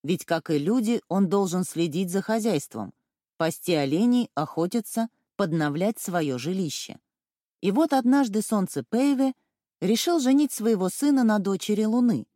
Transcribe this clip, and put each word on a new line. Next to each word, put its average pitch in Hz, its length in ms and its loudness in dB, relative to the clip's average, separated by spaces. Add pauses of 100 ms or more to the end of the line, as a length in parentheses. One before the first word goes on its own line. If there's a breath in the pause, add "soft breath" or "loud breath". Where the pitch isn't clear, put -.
Ведь, 165 220 -2
как 165 240 -2
и 151 80 2
люди, 220 500 0
он 185 220 2
должен 185 340 0
следить 170 460 -2
за 190 120 -2
хозяйством, 208 720 -4 (440)
пасти 165 360 -2
оленей, 190 600 2
охотиться, 185 760 -4 (260)
подновлять 165 640 -2
своё 156 380 -2
жилище. 165 600 -6 (640)
И 202 100 0
вот 302 220 2
однажды 247 480 2
Солнце 185 420 -2
Пейве 269 500 0 (460)
решил 233 400 2
женить 269 320 4
своего 208 380 0
сына 277 340 2
на 214 140 4
дочери 196 460 0
Луны. 220 420 2 (100)